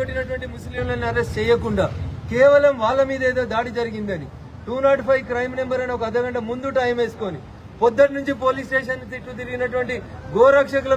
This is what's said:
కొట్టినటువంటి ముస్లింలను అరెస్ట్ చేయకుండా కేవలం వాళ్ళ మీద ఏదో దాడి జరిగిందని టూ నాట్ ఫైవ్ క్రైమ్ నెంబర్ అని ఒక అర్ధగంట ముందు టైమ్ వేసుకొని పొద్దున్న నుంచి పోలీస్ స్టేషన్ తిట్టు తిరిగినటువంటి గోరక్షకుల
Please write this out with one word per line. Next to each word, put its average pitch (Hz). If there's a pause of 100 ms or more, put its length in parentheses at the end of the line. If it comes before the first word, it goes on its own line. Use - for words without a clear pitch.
కొట్టినటువంటి 254 (100)
ముస్లింలను 247
అరెస్ట్ 233
చేయకుండా 220 (420)
కేవలం 285
వాళ్ళ 247 (100)
మీద 269
ఏదో 254 (100)
దాడి 233
జరిగిందని 214 (380)
టూ 226 (100)
నాట్ 277
ఫైవ్ 262
క్రైమ్ 247
నెంబర్ 254
అని 247
ఒక 226
అర్ధగంట 247 (100)
ముందు 254 (100)
టైమ్ 247
వేసుకొని 196 (420)
పొద్దున్న 254
నుంచి 277 (100)
పోలీస్ 262
స్టేషన్ 254
తిట్టు 254
తిరిగినటువంటి 247 (400)
గోరక్షకుల 269